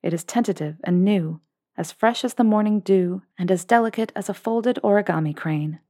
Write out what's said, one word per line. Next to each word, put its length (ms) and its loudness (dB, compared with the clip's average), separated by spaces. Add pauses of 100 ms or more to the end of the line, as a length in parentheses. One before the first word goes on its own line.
It 120 -2
is 100 -6
tentative 600 -4
and 200 2
new, 380 0 (340)
as 160 -8
fresh 320 0
as 120 -4
the 80 2
morning 380 2
dew 420 0 (140)
and 120 -2
as 160 0
delicate 500 2
as 140 -6
a 40 -6
folded 500 -2
origami 520 2
crane. 440 -4 (100)